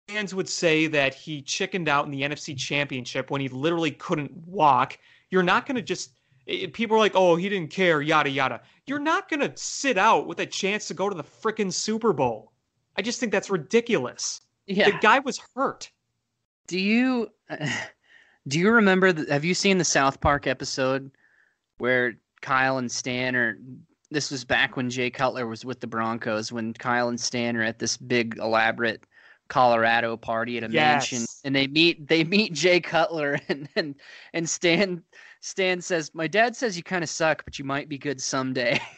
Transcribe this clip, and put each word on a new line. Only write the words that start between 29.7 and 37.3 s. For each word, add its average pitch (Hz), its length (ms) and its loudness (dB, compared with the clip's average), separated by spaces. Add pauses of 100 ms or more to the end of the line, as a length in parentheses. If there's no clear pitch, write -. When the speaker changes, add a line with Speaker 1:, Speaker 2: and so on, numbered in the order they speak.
Speaker 2:
party 117 400 -4
at 113 60 -6
a 110 80 -8
Speaker 1:
Yes. 147 400 4
Speaker 2:
mansion, 120 140 -2 (200)
and 139 100 0
they 135 100 4
meet, 156 420 4
they 160 160 4
meet 185 300 2
Jay 175 260 4
Cutler, 156 640 0
<laughs> - 40 -14
and, 147 280 -6
and, 156 200 -4 (380)
and 165 140 -4
Stan, 175 540 0 (380)
Stan 185 420 -2
says, 165 320 -4
"My 160 140 -4
dad 226 280 2
says 214 220 -4
you 170 60 -10
kinda 175 240 -4
suck, - 380 0